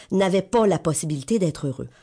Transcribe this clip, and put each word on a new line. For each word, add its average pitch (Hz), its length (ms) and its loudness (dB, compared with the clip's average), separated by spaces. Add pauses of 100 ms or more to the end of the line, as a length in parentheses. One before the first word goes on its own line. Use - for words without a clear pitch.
n'avait 190 320 2
pas 220 240 2
la 175 140 2
possibilité 151 580 -2
d'être 156 300 -2
heureux. 123 220 -8 (120)